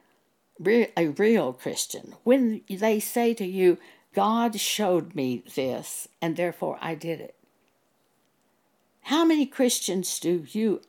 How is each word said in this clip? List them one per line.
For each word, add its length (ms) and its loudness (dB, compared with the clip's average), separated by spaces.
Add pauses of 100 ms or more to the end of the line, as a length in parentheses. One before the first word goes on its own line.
(580)
re-, 380 2
a 120 2
real 440 2
Christian. 720 -10
When 440 2
they 300 0
say 360 0
to 120 -4
you, 320 4 (340)
"God 460 0
showed 560 -2
me 300 -4 (100)
this, 540 -6 (120)
and 160 -2
therefore 440 -4
I 160 -8
did 240 -8
it." 140 -18 (1700)
How 220 2
many 220 4
Christians 720 -2
do 320 -2
you 380 0